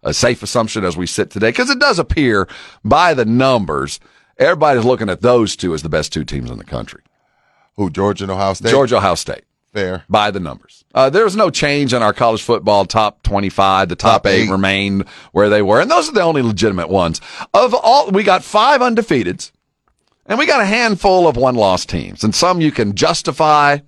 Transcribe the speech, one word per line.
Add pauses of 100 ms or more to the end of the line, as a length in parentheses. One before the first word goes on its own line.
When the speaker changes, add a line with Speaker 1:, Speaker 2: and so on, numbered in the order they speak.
Speaker 1:
a
safe
assumption
as
we
sit
today?
'Cause
it
does
appear, (360)
by
the
numbers, (400)
everybody's
looking
at
those
two
as
the
best
two
teams
in
the
country. (720)
Speaker 2:
Who,
Georgia
and
Ohio
State?
Speaker 1:
Georgia,
Ohio
State. (280)
Speaker 2:
Fair.
Speaker 1:
By
the
numbers. (120)
Uh,
there's
no
change
in
our
college
football
top
twenty-five.
The
top
Speaker 2:
Top
Speaker 1:
eight
Speaker 2:
eight.
Speaker 1:
remain (280)
where
they
were,
and
those
are
the
only
legitimate
ones. (320)
Of
all,
we
got
five
undefeateds, (760)
and
we
got
a
handful
of
one-loss
teams,
and
some
you
can
justify (100)